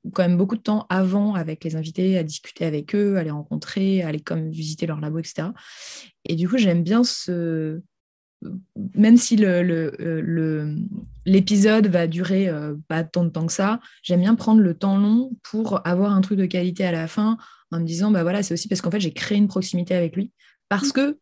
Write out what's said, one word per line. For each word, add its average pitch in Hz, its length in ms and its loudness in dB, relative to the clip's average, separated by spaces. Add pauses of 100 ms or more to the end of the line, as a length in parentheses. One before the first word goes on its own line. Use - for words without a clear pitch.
(120)
quand 185 100 0
même 175 140 2
beaucoup 202 200 0
de - 60 -8
temps 214 280 -2
avant 190 440 0
avec 160 300 -6
les 160 120 -4
invités, 185 420 0
à 165 40 0
discuter - 440 -8
avec 151 280 -4
eux, 202 220 2
à 175 60 0
les 156 80 -4
rencontrer, 175 720 -2
à 160 60 -4
aller 151 120 -4
comme 160 300 -6
visiter 156 360 -6
leur 156 140 -6
labo, 151 180 -4
et 165 60 -6
cetera. 175 280 -8 (760)
Et 170 100 -2
du 175 120 0
coup, 247 100 0
j'aime 175 240 4
bien 220 220 4
ce... 165 760 -4 (1120)
Même 220 220 8
si 240 200 4
le, 185 260 4
le, 165 380 0
euh, 160 220 -4
le, 156 540 -2 (500)
l'épisode 202 640 4
va 170 180 2
durer, 180 420 0
euh, 151 260 -6 (140)
pas 160 160 -2
tant 175 200 -2
de 165 60 0
temps 165 160 -4
que 165 60 -4
ça, 214 280 -2 (220)
j'aime 180 180 2
bien 208 140 4
prendre 220 260 6
le 175 140 4
temps 196 220 0
long 226 360 2 (100)
pour 214 440 -4
avoir 190 260 2
un 190 80 4
truc 190 180 0
de 190 80 2
qualité 185 380 -2
à 175 80 0
la 160 140 -4
fin, 220 300 0 (360)
en 170 80 -2
me 165 40 0
disant, « 170 280 -2
Bah 180 100 2
voilà, 190 200 0
c'est 170 120 -4
aussi - 140 -6
parce 185 120 -2
qu'en 175 100 -2
fait, 202 100 -2
j'ai 170 120 -2
créé - 260 -4
une 208 100 4
proximité 185 460 -2
avec 175 220 -2
lui. » 202 160 -6 (380)
Parce 202 220 0
que 277 300 0